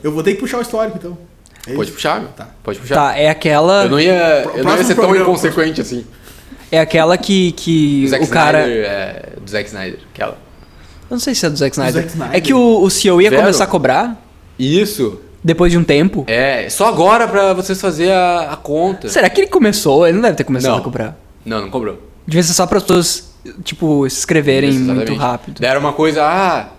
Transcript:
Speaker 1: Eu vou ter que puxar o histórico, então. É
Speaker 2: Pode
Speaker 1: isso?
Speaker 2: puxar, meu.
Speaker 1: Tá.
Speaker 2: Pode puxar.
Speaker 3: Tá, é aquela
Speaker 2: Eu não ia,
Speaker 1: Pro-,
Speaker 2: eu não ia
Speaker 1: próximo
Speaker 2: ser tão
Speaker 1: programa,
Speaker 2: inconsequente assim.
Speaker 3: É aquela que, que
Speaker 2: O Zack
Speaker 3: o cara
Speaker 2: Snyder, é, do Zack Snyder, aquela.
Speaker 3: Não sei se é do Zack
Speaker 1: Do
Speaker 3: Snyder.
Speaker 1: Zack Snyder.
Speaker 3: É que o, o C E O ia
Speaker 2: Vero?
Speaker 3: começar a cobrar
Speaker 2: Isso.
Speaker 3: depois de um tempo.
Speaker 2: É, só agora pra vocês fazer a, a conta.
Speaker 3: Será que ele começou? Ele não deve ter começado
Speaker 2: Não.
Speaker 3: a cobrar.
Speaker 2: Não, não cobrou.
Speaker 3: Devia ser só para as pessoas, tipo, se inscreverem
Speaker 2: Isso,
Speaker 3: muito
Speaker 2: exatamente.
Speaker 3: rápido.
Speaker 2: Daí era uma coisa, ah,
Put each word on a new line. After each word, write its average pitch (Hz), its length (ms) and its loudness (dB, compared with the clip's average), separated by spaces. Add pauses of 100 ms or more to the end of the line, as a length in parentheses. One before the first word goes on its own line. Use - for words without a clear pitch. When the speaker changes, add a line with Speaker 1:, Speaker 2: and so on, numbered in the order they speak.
Speaker 1:
Eu 151 80 -4
vou 156 140 -6
ter 196 100 0
que 202 60 -8
puxar 254 180 -6
o 240 40 -4
histórico, 220 340 -4
então. 170 200 -12 (500)
É 120 80 -12
Speaker 2:
Pode 110 140 -4
Speaker 1:
isso? - 40 -14
Speaker 2:
puxar, 165 280 -4
meu. - 100 -12
Speaker 1:
Tá. - 180 -20 (140)
Speaker 2:
Pode 104 160 -8
puxar. 127 160 -4
Speaker 3:
Tá, 139 240 2
é 151 100 2
aquela 160 560 2
Speaker 2:
Eu 185 60 0
não 143 100 2
ia, 165 420 4
Speaker 1:
Pro-, - 80 -6
Speaker 2:
eu - 0 -
não 101 60 -8
ia 127 60 -2
Speaker 1:
próximo 156 260 2
Speaker 2:
ser 185 60 2
tão 226 100 4
Speaker 1:
programa, 185 260 4
Speaker 2:
inconsequente 160 500 -2
assim. 120 260 -8 (680)
Speaker 3:
É 160 80 4
aquela 160 380 2
que, 185 340 0
que 147 520 0
Speaker 2:
O 135 40 0
Zack 139 160 0
Speaker 3:
o - 40 -2
cara 156 340 2
Speaker 2:
Snyder, 113 240 -2
é, 98 420 -8 (140)
do - 80 -18
Zack 104 180 -6
Snyder, 95 300 -10 (140)
aquela. - 260 -8 (760)
Speaker 3:
Não 240 60 -4
sei 269 140 -4
se - 120 -2
é 156 40 0
do 147 60 -6
Zack 139 200 0
Speaker 1:
Do 143 40 -4
Speaker 3:
Snyder. 135 220 -2
Speaker 1:
Zack 165 120 -8
Snyder. 160 220 -6
Speaker 3:
É 185 40 4
que 269 140 -2
o, 233 280 6
o 190 80 4
C - 180 0
E - 20 6
O 175 100 6
ia 208 100 6
Speaker 2:
Vero? 135 120 4
Speaker 3:
começar 185 220 2
a - 20 0
cobrar 175 540 0 (380)
Speaker 2:
Isso. 139 600 0 (220)
Speaker 3:
depois 170 300 2
de 170 60 4
um 165 60 2
tempo. 151 420 2
Speaker 2:
É, 120 420 0
só - 180 0
agora 214 400 4
pra 196 280 2
vocês 185 260 -4
fazer 175 320 0
a, 175 400 0
a 151 40 -8
conta. 170 520 -4
Speaker 3:
Será 190 220 2
que 392 100 0
ele 392 80 0
começou? 175 580 4
Ele 165 100 4
não 220 60 0
deve 190 140 2
ter 143 80 -4
começado 131 280 -2
Speaker 2:
Não. - 60 0
Speaker 3:
a - 40 -4
cobrar. 117 360 -8 (260)
Speaker 2:
Não, 110 160 -6
não 98 100 -10
cobrou. 107 300 -8 (260)
Speaker 3:
Devia 165 160 0
ser 170 120 0
só 180 120 0
para 202 120 0
as 180 60 -2
pessoas, - 500 0 (280)
tipo, 147 460 0
se - 100 -6
inscreverem 139 520 2
Speaker 2:
Isso, 135 100 2
Speaker 3:
muito 127 200 0
Speaker 2:
exatamente. 113 200 -4
Speaker 3:
rápido. 123 400 -6
Speaker 2:
Daí 123 100 0
era 139 80 2
uma 143 140 -2
coisa, 156 320 0
ah, 170 440 0 (100)